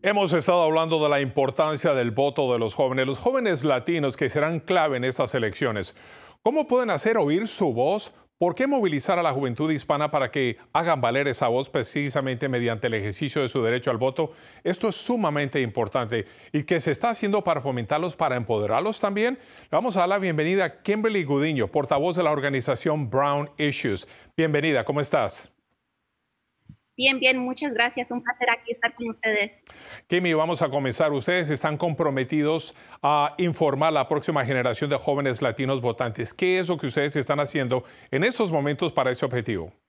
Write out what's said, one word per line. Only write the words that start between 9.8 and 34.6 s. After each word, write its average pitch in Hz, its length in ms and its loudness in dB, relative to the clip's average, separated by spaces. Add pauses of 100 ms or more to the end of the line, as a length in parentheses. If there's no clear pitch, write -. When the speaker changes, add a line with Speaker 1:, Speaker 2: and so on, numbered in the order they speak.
Speaker 1:
para 135 220 0
que 127 280 -2 (120)
hagan 160 300 2
valer 131 260 2
esa 123 220 0
voz 131 180 0
precisamente 139 800 -4
mediante 120 400 -2
el 113 60 0
ejercicio 110 480 -4
de 127 80 0
su 135 120 -2
derecho 123 300 0
al 117 60 0
voto? 135 340 -2 (320)
Esto 185 240 -2
es 196 80 -2
sumamente 147 680 -2
importante. 117 640 -2 (280)
¿Y 151 100 0
qué 165 160 0
se 160 120 -2
está 233 180 0
haciendo 208 340 0
para 156 160 0
fomentarlos, 143 560 -4
para 131 220 0
empoderarlos 117 640 0
también? 214 360 0 (260)
Le - 80 -20
vamos 196 260 2
a - 20 2
dar 175 80 4
la 202 120 2
bienvenida 180 440 2
a - 200 -6
Kimberly 208 420 0
Gudiño, 139 420 2
portavoz 151 480 2
de 180 80 2
la 151 80 4
organización 139 760 0
Brown 143 480 0
Issues. 135 500 -2 (300)
Bienvenida, 147 480 2
¿cómo 143 160 -2
estás? - 520 -2 (1500)
Speaker 2:
Bien, 262 200 2
bien, 262 180 4
muchas 254 380 -4
gracias. 240 340 0
Un 240 140 -4
placer 240 260 0
aquí 233 220 -2
estar 233 240 -2
con 233 140 -6
ustedes. 208 540 -2 (440)
Speaker 1:
Kimmy, 175 260 2
vamos 160 300 2
a 147 80 0
comenzar. 143 420 2
Ustedes 156 380 0
están 151 260 0
comprometidos 151 1000 0 (280)
a 147 340 4
informar 156 520 2
a - 20 2
la 156 180 0
próxima 151 340 0
generación 127 460 0